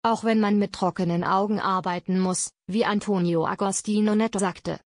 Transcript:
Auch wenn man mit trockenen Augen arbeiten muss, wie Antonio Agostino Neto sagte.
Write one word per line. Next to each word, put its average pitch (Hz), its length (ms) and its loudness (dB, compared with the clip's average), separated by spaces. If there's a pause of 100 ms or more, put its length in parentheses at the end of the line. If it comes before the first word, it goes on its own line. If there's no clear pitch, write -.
Auch 226 220 0
wenn 220 160 4
man 208 180 4
mit 202 160 0
trockenen 175 500 0
Augen 202 340 0
arbeiten 185 640 -2
muss, 185 300 0 (160)
wie 214 180 0
Antonio 175 600 0
Agostino 208 680 0
Neto 220 240 0
sagte. 175 500 -4